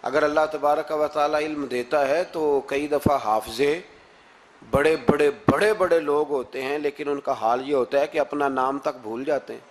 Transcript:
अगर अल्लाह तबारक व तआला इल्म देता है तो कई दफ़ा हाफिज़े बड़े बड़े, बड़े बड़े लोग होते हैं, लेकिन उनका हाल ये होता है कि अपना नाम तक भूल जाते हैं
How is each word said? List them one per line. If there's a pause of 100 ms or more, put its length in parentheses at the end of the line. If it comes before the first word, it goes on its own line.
अगर
अल्लाह
तबारक
व
तआला
इल्म
देता
है
तो
कई
दफ़ा
हाफिज़े (920)
बड़े
बड़े, (200)
बड़े
बड़े
लोग
होते
हैं,
लेकिन
उनका
हाल
ये
होता
है
कि
अपना
नाम
तक
भूल
जाते
हैं